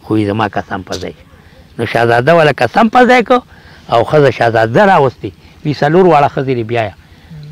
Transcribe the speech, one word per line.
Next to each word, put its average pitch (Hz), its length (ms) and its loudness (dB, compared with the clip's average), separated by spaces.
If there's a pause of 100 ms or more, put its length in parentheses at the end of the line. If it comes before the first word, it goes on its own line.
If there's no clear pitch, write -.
خو - 120 -6
وی، 107 120 0
«زما 104 220 -4
قسم 98 340 -10
په 95 160 -12
ځای.» 90 160 -12 (640)
نو 117 80 -4
شهزاده 120 480 0
والا 151 240 4
قسم 196 300 0
په 247 180 2
ځای 247 160 2
کړ 247 180 0 (520)
او 117 120 2
ښځه 147 260 2
شهزاده 117 560 0
راوستې. 139 440 0 (340)
وی، 147 100 -4
«څلور 160 320 2
واړه 147 280 4
ښځې 135 240 -4
دې 113 120 -6
بیایه.» 113 240 -4 (580)